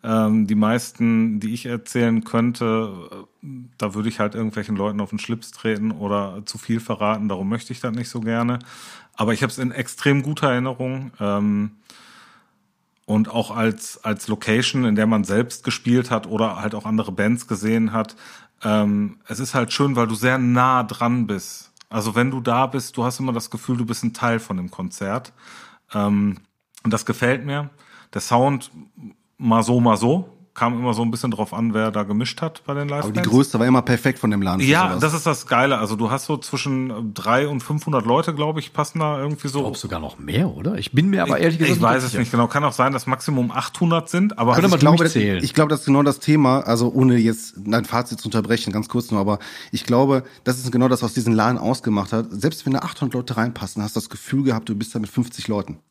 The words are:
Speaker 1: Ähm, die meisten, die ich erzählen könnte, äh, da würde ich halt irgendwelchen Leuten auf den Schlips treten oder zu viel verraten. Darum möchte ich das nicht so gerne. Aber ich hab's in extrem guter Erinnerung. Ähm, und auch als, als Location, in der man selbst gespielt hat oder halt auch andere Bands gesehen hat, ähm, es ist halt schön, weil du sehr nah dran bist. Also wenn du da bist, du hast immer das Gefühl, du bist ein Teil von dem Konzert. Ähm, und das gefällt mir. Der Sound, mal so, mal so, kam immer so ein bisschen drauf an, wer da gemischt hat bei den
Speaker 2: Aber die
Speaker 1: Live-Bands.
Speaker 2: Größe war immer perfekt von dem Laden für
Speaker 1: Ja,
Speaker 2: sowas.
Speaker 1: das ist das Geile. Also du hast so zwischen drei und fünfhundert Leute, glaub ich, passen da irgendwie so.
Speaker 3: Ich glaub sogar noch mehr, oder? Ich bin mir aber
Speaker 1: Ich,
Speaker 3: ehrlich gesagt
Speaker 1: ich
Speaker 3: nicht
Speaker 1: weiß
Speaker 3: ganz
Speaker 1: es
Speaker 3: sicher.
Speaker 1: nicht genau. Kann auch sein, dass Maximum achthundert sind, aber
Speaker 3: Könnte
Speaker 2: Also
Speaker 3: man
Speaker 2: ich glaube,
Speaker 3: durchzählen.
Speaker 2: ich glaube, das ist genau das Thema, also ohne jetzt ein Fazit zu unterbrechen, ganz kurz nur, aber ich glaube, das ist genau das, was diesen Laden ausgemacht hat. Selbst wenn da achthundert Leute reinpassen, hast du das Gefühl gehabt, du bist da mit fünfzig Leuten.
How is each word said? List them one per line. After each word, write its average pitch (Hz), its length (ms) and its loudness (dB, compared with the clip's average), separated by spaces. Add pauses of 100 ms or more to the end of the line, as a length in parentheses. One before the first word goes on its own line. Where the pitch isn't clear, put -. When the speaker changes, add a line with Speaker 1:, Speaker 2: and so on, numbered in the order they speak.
Speaker 1:
Ähm, 110 420 2
die 107 80 0
meisten, 113 840 2
die 107 140 -4
ich 120 140 -10
erzählen 117 560 0
könnte, 113 1000 -2 (180)
äh, - 40 -16 (300)
da 104 160 -4
würde 107 160 -2
ich - 100 -8
halt 104 160 0
irgendwelchen 107 400 -4
Leuten 101 240 -2
auf 101 120 -6
den 107 80 -6
Schlips - 320 -8
treten 110 400 -2
oder 101 540 -4
zu - 120 -12
viel 113 220 -2
verraten. 107 500 -2
Darum 95 200 -4
möchte 117 220 -6
ich 123 80 -10
das 120 140 -6
nicht 120 160 -8
so 120 100 -8
gerne. 117 400 -2 (560)
Aber 110 180 0
ich 107 100 0
hab's 127 160 -4
in 127 120 -2
extrem 139 520 0
guter 147 280 0
Erinnerung. 127 680 -4
Ähm, 104 520 0 (1300)
und 107 240 2
auch 117 220 -2
als, 113 520 -2
als 107 240 -4
Location, 117 580 0
in 107 100 4
der 107 120 4
man 110 160 2
selbst 104 400 -2
gespielt 120 460 0
hat 110 160 -2
oder 107 360 -2
halt 107 120 -4
auch 107 120 -8
andere 110 260 -2
Bands 107 360 0
gesehen 110 460 0
hat, 110 220 -4 (480)
ähm, 104 540 2 (100)
es 110 120 -8
ist 127 140 -6
halt 120 200 0
schön, 139 220 2
weil 117 120 2
du 110 80 -2
sehr 127 220 2
nah 127 460 4
dran 120 440 -2
bist. - 420 -8 (200)
Also 110 260 -4
wenn 123 160 2
du 131 80 -6
da 120 260 2
bist, 131 320 -8
du 123 60 -2
hast 123 160 -4
immer 131 140 -2
das 117 160 -6
Gefühl, 120 280 -4
du 120 80 -2
bist 110 180 -4
ein 117 100 -2
Teil 117 260 0
von 104 180 -6
dem 90 140 -6
Konzert. 98 600 -8 (640)
Ähm, 104 440 0 (460)
und 110 100 0
das 110 120 -2
gefällt 131 400 0
mir. 143 240 -4 (440)
Der 101 80 -4
Sound, 131 500 2 (680)
mal 113 260 4
so, 123 180 4
mal 113 160 6
so, 143 320 2 (240)
kam 120 220 0
immer 120 180 -2
so 110 80 -2
ein 117 80 0
bisschen 120 220 -2
drauf 107 200 -4
an, 113 220 -2
wer 110 160 0
da 104 140 -2
gemischt 104 400 -2
hat 160 240 -8
bei 143 80 -6
den 143 80 -4 (100)
Speaker 2:
Aber 147 80 -4
die - 60 -4
Speaker 1:
Live-Bands. 107 220 -2
Speaker 2:
Größe 127 300 4
war 113 60 4
immer 127 160 6
perfekt 123 380 0
von 113 100 0
dem 101 140 0
Laden 95 180 0
für 131 60 2
Speaker 1:
Ja, 175 220 4
Speaker 2:
sowas. 90 120 -2
Speaker 1:
das 151 140 2
ist 156 100 -6
das 151 220 -2
Geile. 127 320 2
Also 107 160 -2
du 107 160 -2
hast 135 160 -4
so 151 100 -2
zwischen 127 800 -6
drei 120 320 2
und 143 140 -4
fünfhundert 147 440 -2
Leute, 151 300 2
glaub 156 240 -2
ich, - 120 -12
passen 156 280 -4
da 151 200 0
irgendwie 143 280 -4
so. 135 100 -4
Speaker 3:
Ich 143 60 0
glaub 117 140 -4
sogar 82 220 -8
noch 76 200 -10
mehr, 87 360 0
oder? 180 220 -4
Ich - 140 -8
bin 156 180 4
mir 196 140 2
aber 104 160 2
Speaker 1:
Ich, - 60 2
Speaker 3:
ehrlich 165 120 2
gesagt 156 140 4
Speaker 1:
ich 120 60 4
Speaker 3:
nicht 113 60 2
Speaker 1:
weiß 113 100 6
Speaker 3:
ganz 131 100 2
Speaker 1:
es 127 80 -4
Speaker 3:
sicher. - 80 -2
Speaker 1:
nicht 120 120 0
genau. 120 160 4
Kann 143 160 0
auch 143 80 2
sein, 135 220 2
dass 131 140 -4
Maximum 131 440 0
achthundert 165 580 0
sind, 196 280 0
aber 233 160 4
Speaker 3:
Könnte 175 120 6
Speaker 2:
Also 196 40 6
Speaker 3:
man 175 80 6
Speaker 2:
ich - 40 2
glaube, 151 160 8
Speaker 3:
durchzählen. 104 460 2
Speaker 2:
ich - 120 -6
glaube, 156 160 4
das 147 80 0
ist - 80 -12
genau 139 160 6
das 143 160 2
Thema, 139 400 4
also 117 340 2
ohne 131 240 6
jetzt 113 400 0
ein 104 280 0
Fazit 117 340 -4
zu - 80 -8
unterbrechen, 110 440 0
ganz 107 180 -2
kurz 120 200 -2
nur, 107 100 0
aber 101 200 0 (320)
ich - 140 -6
glaube, 131 380 4 (200)
das 127 160 0
ist 127 120 -6
genau 127 160 4
das, 123 140 2
was 117 140 -4
diesen 117 180 2
Laden 110 240 4
ausgemacht 104 560 -2
hat. 113 160 0
Selbst 131 380 -4
wenn 135 60 0
da 135 60 0
achthundert - 360 -6
Leute 123 220 -4
reinpassen, 113 440 -4
hast 104 140 -6
du 113 40 0
das - 120 -10
Gefühl 135 320 -4
gehabt, 113 260 0
du 110 60 -2
bist 101 180 -6
da 117 60 -4
mit 104 100 -6
fünfzig - 380 -4
Leuten. 101 320 -4 (120)